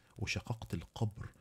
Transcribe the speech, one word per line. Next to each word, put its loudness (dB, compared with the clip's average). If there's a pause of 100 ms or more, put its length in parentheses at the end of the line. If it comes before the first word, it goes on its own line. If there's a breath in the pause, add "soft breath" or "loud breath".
(180 loud breath)
وشققت 0
القبر 0 (120)